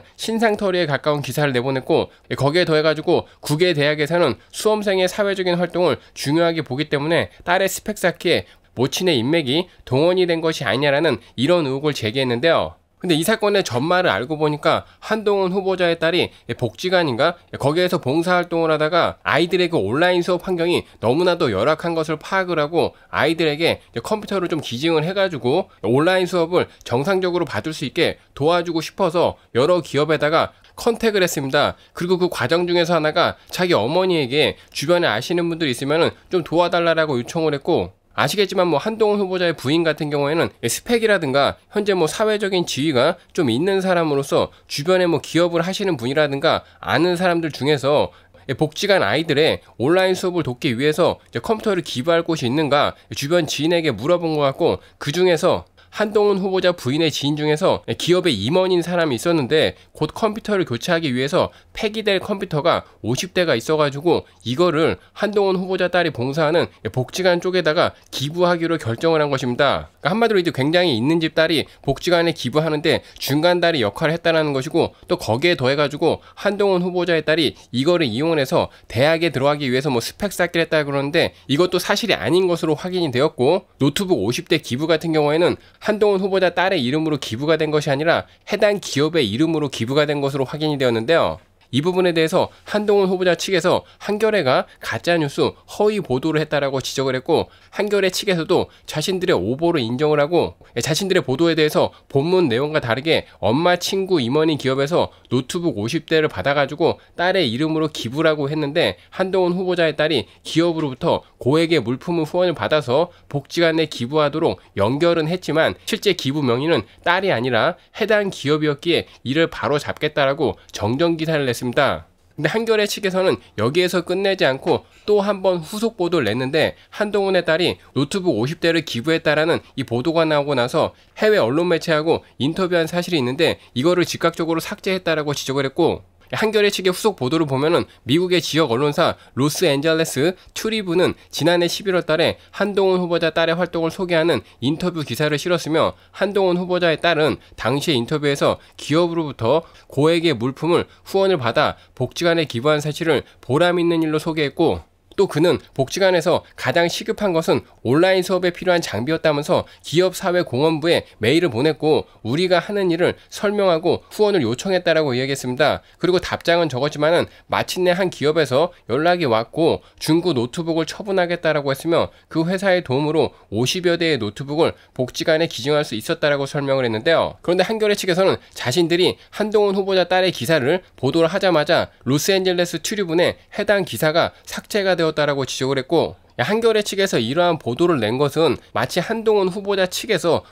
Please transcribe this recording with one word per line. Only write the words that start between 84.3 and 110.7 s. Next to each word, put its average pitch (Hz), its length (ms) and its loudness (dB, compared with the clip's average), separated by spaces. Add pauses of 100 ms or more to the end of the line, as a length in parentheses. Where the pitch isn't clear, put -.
대 170 80 2
기부 147 300 -6
같은 165 260 0
경우에는 151 420 2 (300)
한동훈 208 340 2
후보자 190 360 0
딸의 180 280 0
이름으로 151 340 -2
기부가 147 400 -2
된 156 120 -2
것이 151 220 0
아니라 139 340 0 (260)
해당 202 300 2
기업의 151 480 0
이름으로 151 400 0
기부가 139 380 0
된 147 120 -2
것으로 139 240 -2
확인이 147 360 -4
되었는데요. 117 580 2 (340)
이 131 100 0
부분에 180 320 0
대해서 160 360 2 (140)
한동훈 208 440 2
후보자 185 280 2
측에서 170 480 0 (140)
한겨레가 202 680 0 (140)
가짜뉴스, 156 720 -2 (260)
허위 214 220 2
보도를 151 420 -2
했다라고 139 380 -2
지적을 135 360 -4
했고, 127 340 2 (200)
한겨레 196 420 0
측에서도 170 580 0 (160)
자신들의 180 500 -2
오보를 139 460 0
인정을 147 380 0
하고, 143 360 0 (220)
예, 120 40 -2
자신들의 180 420 0
보도에 160 320 0
대해서 151 360 2 (160)
본문 165 400 2
내용과 143 320 0
다르게 131 480 0 (120)
엄마 156 360 2
친구 185 460 0
임원인 151 360 0
기업에서 135 540 0 (180)
노트북 139 480 -2
오십 117 300 -4
대를 156 220 2
받아가지고 143 720 0 (180)
딸의 175 340 0
이름으로 156 380 -2
기부라고 151 600 -2
했는데 147 480 -2 (120)
한동훈 185 440 0
후보자의 175 440 0
딸이 151 300 0 (160)
기업으로부터 160 800 0 (160)